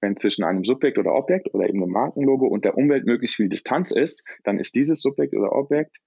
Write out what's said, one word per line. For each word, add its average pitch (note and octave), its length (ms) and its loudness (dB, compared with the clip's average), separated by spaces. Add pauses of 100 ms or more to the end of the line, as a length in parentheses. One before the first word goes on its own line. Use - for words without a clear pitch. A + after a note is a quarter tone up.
wenn G2+ 160 -4
zwischen G2+ 260 0
einem F2+ 200 0
Subjekt B2+ 360 0
oder - 140 2
Objekt F3+ 400 0
oder F#2+ 140 2
eben G2 140 0
einem F2+ 100 -2
Markenlogo C3+ 540 2
und - 200 0
der - 120 2
Umwelt C#3 280 2
möglichst A#2 320 0
viel G#2 120 2
Distanz C3 400 -2
ist, - 380 -2 (160)
dann G2+ 160 -2
ist - 160 -4
dieses D3 260 2
Subjekt C#3 320 -2
oder G2+ 200 0
Objekt D3 540 -2